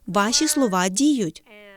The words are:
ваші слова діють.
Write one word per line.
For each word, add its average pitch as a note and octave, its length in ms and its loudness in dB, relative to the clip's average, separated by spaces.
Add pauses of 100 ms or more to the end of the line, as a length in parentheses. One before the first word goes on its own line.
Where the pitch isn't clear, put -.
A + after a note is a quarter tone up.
ваші G#3 400 0
слова F#3+ 420 0
діють. A#3 540 0 (340)